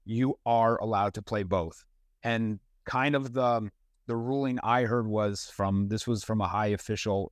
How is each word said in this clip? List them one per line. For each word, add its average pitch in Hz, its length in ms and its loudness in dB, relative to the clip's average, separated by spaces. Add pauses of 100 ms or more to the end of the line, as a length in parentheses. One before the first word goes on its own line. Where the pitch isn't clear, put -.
you 120 400 0
are 117 340 4
allowed 104 360 0
to 107 60 -8
play 107 220 -2
both. 87 400 -2 (400)
And 113 380 -2 (240)
kind 135 300 0
of 135 180 -2
the, 120 360 2 (380)
the 117 80 -2
ruling 127 460 0
I 123 220 2
heard 117 240 0
was 104 420 -2
from, 98 380 0
this 107 180 -2
was 117 180 -2
from 110 160 -2
a 101 80 0
high 104 200 0
official 104 640 -2